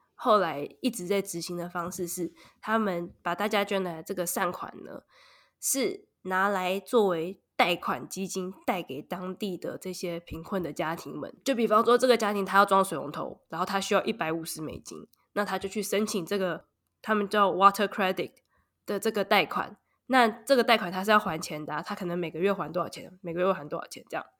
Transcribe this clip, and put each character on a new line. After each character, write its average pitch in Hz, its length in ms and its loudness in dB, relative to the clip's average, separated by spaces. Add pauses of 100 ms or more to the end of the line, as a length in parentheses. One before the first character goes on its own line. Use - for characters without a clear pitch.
(140)
后 214 240 4
来 147 300 -2 (120)
一 262 80 0
直 180 180 -4
在 196 140 2
执 180 200 -6
行 175 160 -6
的 175 120 -6
方 175 220 -6
式 180 160 -6
是， 175 260 -6 (280)
他 220 180 0
们 185 340 -2 (100)
把 175 120 -2
大 202 140 -2
家 202 160 2
捐 196 180 0
来 170 140 -6
的 160 60 -12
这 202 120 -8
个 185 100 -2
善 180 280 -2
款 - 200 -10 (120)
呢， - 180 -14 (580)
是 - 460 -2 (160)
拿 185 260 0
来 190 300 0
作 202 300 4
为 175 340 -2 (140)
贷 175 180 4
款 147 340 -4
基 185 200 -6
金， 185 260 -6 (100)
贷 196 180 0
给 147 200 -10
当 185 320 -8
地 190 220 -6
的 - 200 -8
这 185 160 -10
些 170 280 -8
贫 160 220 -12
困 190 200 -4
的 151 100 -4
家 160 220 -4
庭 156 240 -10
们。 - 240 -10
就 269 120 0
比 226 120 2
方 214 180 6
说 240 140 6
这 247 80 4
个 240 100 6
家 214 160 0
庭 202 120 -2
他 190 140 4
要 202 60 8
装 196 200 4
水 175 120 -2
龙 143 140 -6
头， - 380 -8
然 165 100 -8
后 180 80 0
他 196 140 -2
需 196 140 0
要 196 100 4
一 220 80 0
百 160 200 -4
五 165 120 -4
十 156 180 -8
美 113 160 -8
金， - 300 -16 (240)
那 202 120 0
他 190 140 -2
就 190 100 -6
去 208 140 -4
申 208 240 0
请 208 180 -2
这 202 140 -2
个 175 280 -2 (340)
他 214 160 0
们 202 120 0
叫 202 220 4
Water 196 380 6
Credit 185 440 -2 (540)
的 208 140 -4
这 226 100 0
个 208 140 -2
贷 196 200 4
款。 - 320 -6 (300)
那 247 220 6
这 226 260 2
个 247 80 6
贷 226 160 6
款 185 140 -4
他 190 100 -4
是 202 80 0
要 214 80 8
还 170 220 0
钱 151 240 -8
的 147 100 -6
啊， 151 80 -4
他 - 120 -8
可 196 100 -6
能 175 120 -2
每 175 140 -2
个 156 80 -8
月 196 140 2
还 165 180 -2
多 170 100 -2
少 165 80 -2
钱， - 320 -14
每 170 140 -8
个 175 60 -2
月 190 120 4
还 156 160 -4
多 170 120 -6
少 - 80 -12
钱 - 200 -16
这 - 80 -6
样。 - 80 -6 (160)